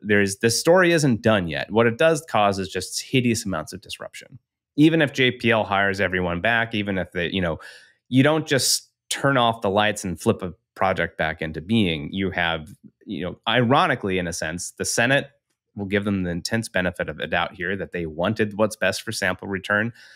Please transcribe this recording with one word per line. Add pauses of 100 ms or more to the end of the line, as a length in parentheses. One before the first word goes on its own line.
there's,
this
story
isn't
done
yet.
What
it
does
cause
is
just
hideous
amounts
of
disruption. (380)
Even
if
J
P
L
hires
everyone
back,
even
if
they,
you
know, (500)
you
don't
just (180)
turn
off
the
lights
and
flip
a (220)
project
back
into
being.
You
have, (320)
you
know, (100)
ironically,
in
a
sense,
the
Senate (440)
will
give
them
the
intense
benefit
of
the
doubt
here
that
they
wanted
what's
best
for
sample
return. (260)